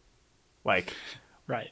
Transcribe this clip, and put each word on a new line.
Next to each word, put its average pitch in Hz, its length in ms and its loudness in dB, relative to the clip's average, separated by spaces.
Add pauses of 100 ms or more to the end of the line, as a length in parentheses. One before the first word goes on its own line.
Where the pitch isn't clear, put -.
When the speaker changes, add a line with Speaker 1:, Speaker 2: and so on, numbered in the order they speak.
(640)
Speaker 1:
Like, 95 300 4 (540)
Speaker 2:
Right. 117 240 -4